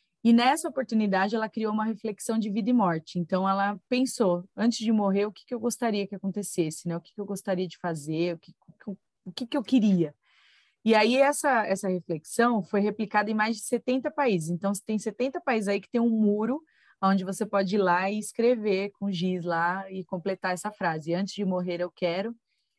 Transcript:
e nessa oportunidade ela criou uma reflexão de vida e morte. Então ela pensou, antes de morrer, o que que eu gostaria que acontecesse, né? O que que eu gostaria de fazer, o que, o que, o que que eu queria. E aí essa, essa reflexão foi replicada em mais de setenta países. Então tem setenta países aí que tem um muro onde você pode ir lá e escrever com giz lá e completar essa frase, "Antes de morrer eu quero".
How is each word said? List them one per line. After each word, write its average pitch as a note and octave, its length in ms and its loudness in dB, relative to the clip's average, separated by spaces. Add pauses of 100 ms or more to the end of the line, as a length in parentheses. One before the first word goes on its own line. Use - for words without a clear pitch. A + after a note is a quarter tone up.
(240)
e A#3 100 6
nessa C4 340 4
oportunidade G#3+ 680 0
ela A3 120 -2
criou G#3+ 240 -4
uma G#3+ 140 0
reflexão A3 540 -4
de G#3+ 100 -2
vida G3+ 200 0
e B3 40 4
morte. F3 460 2
Então F#3 280 0
ela G3 400 0
pensou, G3+ 560 0 (120)
antes A3+ 240 0
de A3+ 120 0
morrer, G3+ 360 2
o G#3+ 40 -6
que - 140 -20
que - 80 -8
eu A#3 60 -6
gostaria A3 480 -2
que G3+ 80 -12
acontecesse, F3+ 720 -4
né? E3+ 100 -4
O E3+ 40 -8
que - 120 -20
que G#3 80 -10
eu G3 40 -8
gostaria F#3+ 420 -4
de - 100 -16
fazer, E3 580 -4
o - 40 -12
que, - 120 -20 (160)
o - 60 -20
que, - 260 -14 (260)
o F#3 60 -12
que A#3 160 -12
que D4 100 -4
eu B3 60 -2
queria. F#3+ 520 4 (680)
E A3 120 4
aí A3+ 220 4
essa, C#4 500 2
essa F#3+ 200 -2
reflexão F#3 760 0
foi G#3 160 -2
replicada G#3 500 0
em A3 40 -2
mais G#3+ 240 0
de - 40 -14
setenta B3+ 480 -2
países. F#3+ 400 0
Então F3 220 -2 (140)
tem G#3+ 120 -2
setenta B3 420 -4
países A3 280 0
aí G3+ 120 0
que - 100 -12
tem A#3+ 120 0
um A#3 80 4
muro A3 540 2 (380)
onde F#3+ 220 2
você F#3+ 220 -4
pode G3 300 0
ir - 40 2
lá F#3 300 2
e G#3+ 80 -4
escrever G#3+ 720 0 (100)
com G3+ 120 -2
giz F3+ 340 -2
lá F3 460 -2
e F#3+ 120 -8
completar F#3 500 -4
essa C#4 180 -6
frase, D#3+ 420 -4
"Antes F#3+ 220 -2
de G3+ 100 -4
morrer F3+ 340 -2
eu F3 120 -4
quero". F#3+ 440 -4 (440)